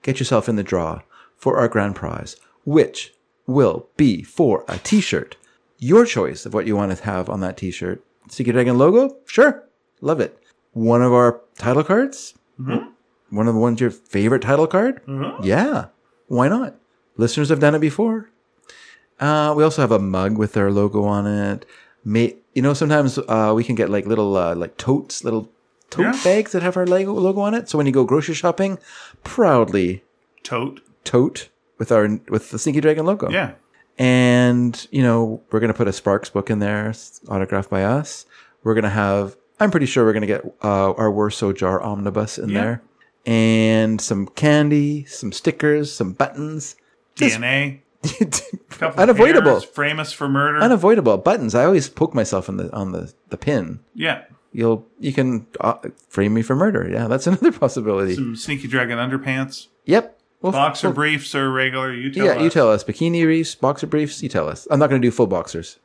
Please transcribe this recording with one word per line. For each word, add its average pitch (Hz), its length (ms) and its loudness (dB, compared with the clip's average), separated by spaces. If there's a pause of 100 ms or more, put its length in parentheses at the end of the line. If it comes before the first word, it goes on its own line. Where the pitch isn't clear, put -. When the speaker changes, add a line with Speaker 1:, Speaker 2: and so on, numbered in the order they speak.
Speaker 1:
get 135 160 -4
yourself 120 300 0
in 110 80 -2
the 104 80 -2
draw 80 380 -4 (340)
for - 220 -2
our 120 100 2
grand 101 260 -2
prize, - 420 -10 (280)
which - 480 0 (340)
will 127 400 2 (100)
be 120 260 2
for - 440 0
a 87 120 -8
t-shirt. - 580 -2 (420)
Your 180 280 6
choice 92 400 -4
of 107 80 -12
what 104 120 0
you 107 80 0
want 101 220 -2
to - 80 -16
have 92 240 -4
on 98 120 -6
that 92 180 -6
t-shirt. 92 440 -8 (260)
Sneaky 120 220 -4
Dragon 123 280 2
logo? 226 360 4 (120)
Sure. - 360 2 (380)
Love 147 180 -2
it. - 180 -4 (360)
One 117 300 2
of 123 100 4
our 123 300 4 (160)
title 127 260 0
cards? 247 500 -2 (240)
Speaker 2:
Mm-hmm. 131 300 -6 (480)
Speaker 1:
One 110 100 0
of 117 80 2
the 110 60 2
ones, 117 200 0
your 120 100 2
favorite 110 520 -2
title 143 240 2
card? 214 400 -2
Speaker 2:
Mm-hmm. 135 380 -8
Speaker 1:
Yeah. 180 420 0 (400)
Why 123 220 0
not? 220 260 -2 (440)
Listeners 139 320 0
have 151 100 2
done 147 160 4
it 151 40 0
before. 214 500 -2 (880)
Uh, 151 360 2
we 151 60 4
also 156 200 2
have 113 100 2
a 110 80 4
mug 98 380 -2
with 107 180 -2
our 98 160 2
logo 101 320 0
on 101 220 -2
it. 101 400 -4 (380)
May-, 117 300 0 (200)
you 127 80 0
know, 143 120 2
sometimes, 143 440 0
uh, 110 360 0
we 117 80 2
can 120 140 -2
get, 101 140 0
like, 101 160 -2
little, 104 300 0
uh, 85 200 0
like, 85 220 -8
totes, - 440 -4
little 113 260 -4 (420)
tote 190 160 0
Speaker 2:
Yeah. 247 180 -2
Speaker 1:
bags 208 280 2
that 180 100 -2
have 185 140 -2
our 180 100 0
Lego 190 260 0
logo 196 300 0
on 208 120 -2
it. 233 140 -6
So - 100 -4
when 143 80 2
you 135 60 2
go 131 120 4
grocery 147 300 0
shopping, 185 440 -2 (440)
proudly 101 800 2 (400)
Speaker 2:
Tote. 123 380 -8 (240)
Speaker 1:
tote - 440 0 (300)
with 113 140 -2
our, 104 160 4 (200)
with - 220 -4
the 113 80 -10
Sneaky 147 220 0
Dragon 156 260 2
logo. 202 240 -2
Speaker 2:
Yeah. 165 220 -4 (460)
Speaker 1:
And, 123 920 2
you 135 120 0
know, 117 480 0
we're 110 100 0
gonna 110 140 0
put 110 140 0
a 98 40 -2
Sparks - 380 -2
book 101 200 -4
in 107 80 0
there, 104 320 -2
s-, - 380 -16
autographed 98 420 -4
by 95 120 0
us. 131 440 -4 (360)
We're 113 120 0
gonna 107 160 0
have, 101 460 -2 (220)
I'm 208 120 2
pretty 151 160 0
sure 123 180 2
we're 110 80 4
gonna 104 140 -2
get, 98 180 -2 (180)
uh, 98 300 2
our 110 180 2
Warsaw 104 420 -2
Jar 95 280 0
omnibus 104 580 -4
in 104 120 -6
Speaker 2:
Yeah. 101 100 -2
Speaker 1:
there. 117 220 -4 (420)
And 110 760 2
some 98 280 -4
candy, 147 800 0
some - 260 -10
stickers, 151 600 -2
some 95 200 -6
buttons. 147 640 -6 (400)
Just 113 240 0
Speaker 2:
D 120 40 -6
N - 0 -
A. 139 380 -2 (200)
Speaker 1:
<laughs> - 680 -6
Speaker 2:
Couple 165 320 -2
Speaker 1:
Unavoidable. 226 500 6
Speaker 2:
hairs, - 120 2
frame 147 340 -4
us 156 140 -6
for 143 160 -6
murder. 143 320 2
Speaker 1:
Unavoidable. 196 580 4
Buttons. 160 360 0
I 120 100 4
always 170 240 2
poke - 260 -4
myself 98 340 -2
in 95 100 -8
the, 87 140 -8
on 98 200 -6
the, 85 200 -10 (180)
the - 60 -8
pin. 95 440 -4 (140)
Speaker 2:
Yeah. 156 280 -6 (300)
Speaker 1:
You'll, 113 340 0 (140)
you 143 120 -4
can, 127 340 -2 (140)
uh, - 180 0 (300)
frame 101 260 0
me 113 80 0
for 120 120 -2
murder. 160 340 0
Yeah, 113 200 -4
that's 131 180 -2
<laughs> - 0 -
another 190 240 2
possibility. 101 640 -2
Speaker 2:
Some 120 220 -6
Sneaky 139 320 -8
Dragon 120 300 -2
underpants. 135 680 -6 (200)
Speaker 1:
Yep. 190 260 2 (300)
Well, 185 100 -2
Speaker 2:
Boxer 147 360 0
Speaker 1:
well, 170 60 -2
Speaker 2:
briefs 147 400 -2
or 135 160 0
regular, 131 440 -2
you 131 180 -8
tell 196 140 0
Speaker 1:
yeah, 165 60 4
Speaker 2:
us. - 100 0
Speaker 1:
you 160 80 2
tell 135 200 4
us. 104 140 0
Bikini 170 400 -2
briefs, 160 300 0
boxer 143 320 -2
briefs, 151 360 -4
you 139 60 -8
tell 78 200 -4
us. - 220 -12
I'm 143 80 2
not 143 120 4
gonna 131 100 2
do 120 100 2
full 120 160 2
boxers. 85 580 -8